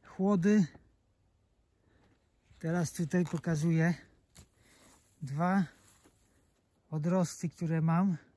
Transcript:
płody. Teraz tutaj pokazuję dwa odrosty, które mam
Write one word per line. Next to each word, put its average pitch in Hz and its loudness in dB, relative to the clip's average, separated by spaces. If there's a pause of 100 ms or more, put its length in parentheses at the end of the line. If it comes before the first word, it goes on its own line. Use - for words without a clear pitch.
(160)
płody. 196 2 (1900)
Teraz 165 -4
tutaj 175 -2
pokazuję 165 0 (1300)
dwa 170 0 (1300)
odrosty, 170 -2
które 160 -4
mam 165 2 (200)